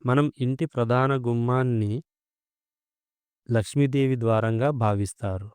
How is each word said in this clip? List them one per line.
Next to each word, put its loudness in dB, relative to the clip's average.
మనం 2
ఇంటి -2
ప్రధాన 0
గుమ్మాన్ని 0
లక్ష్మీదేవి 0
ద్వారంగా 0
భావిస్తారు. -2